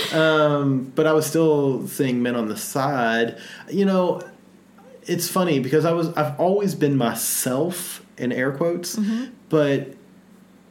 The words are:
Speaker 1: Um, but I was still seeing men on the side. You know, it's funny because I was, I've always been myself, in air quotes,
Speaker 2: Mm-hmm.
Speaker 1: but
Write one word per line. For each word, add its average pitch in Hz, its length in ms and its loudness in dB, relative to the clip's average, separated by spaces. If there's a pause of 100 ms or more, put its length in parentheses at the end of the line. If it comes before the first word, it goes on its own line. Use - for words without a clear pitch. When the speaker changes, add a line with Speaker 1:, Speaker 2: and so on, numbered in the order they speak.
(120)
Speaker 1:
Um, 147 800 2
but 156 120 2
I 156 60 4
was 151 140 2
still 147 600 2
seeing 127 340 -2
men 123 140 -2
on 113 120 -2
the 104 80 -6
side. 117 800 -2 (320)
You 190 140 0
know, 180 380 0 (800)
it's 175 240 -2
funny 170 320 2
because 151 240 2
I 170 80 2
was, 165 220 0
I've 147 240 -2
always 185 360 0
been 143 220 2
myself, 127 1080 -2 (140)
in 123 140 -2
air 131 200 0
quotes, 170 440 -4
Speaker 2:
Mm-hmm. 220 300 -2 (220)
Speaker 1:
but 143 400 2 (840)